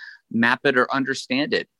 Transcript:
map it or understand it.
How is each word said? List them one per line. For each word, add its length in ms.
map 360
it 120
or 160
understand 600
it. 140